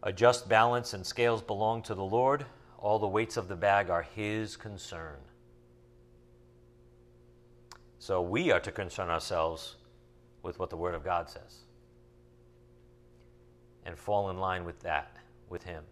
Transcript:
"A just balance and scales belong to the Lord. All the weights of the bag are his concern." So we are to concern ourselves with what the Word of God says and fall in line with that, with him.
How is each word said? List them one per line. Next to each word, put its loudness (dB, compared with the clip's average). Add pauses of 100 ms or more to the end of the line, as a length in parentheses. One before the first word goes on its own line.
"A -2
just 6
balance 4
and -8
scales 2
belong -2
to -6
the -4
Lord. 2 (320)
All 2
the 0
weights 0
of -4
the -6
bag 4
are 2
his -6
concern." -12 (2750)
So 0
we 2
are 6
to -6
concern -6
ourselves -2 (680)
with -10
what -4
the -10
Word -2
of -8
God -2
says -20 (2250)
and -14
fall 0
in -6
line -2
with -12
that, -2 (320)
with -10
him. -12